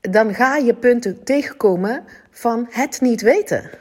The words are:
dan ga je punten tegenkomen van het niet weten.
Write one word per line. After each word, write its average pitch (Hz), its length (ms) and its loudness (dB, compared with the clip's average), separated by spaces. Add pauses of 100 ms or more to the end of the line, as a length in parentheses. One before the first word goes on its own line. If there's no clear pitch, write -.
dan 208 340 0
ga 262 220 0
je 240 180 2
punten 240 500 0
tegenkomen 226 800 -2 (260)
van 233 400 -4
het 285 300 -4
niet 247 200 2
weten. 240 500 0 (100)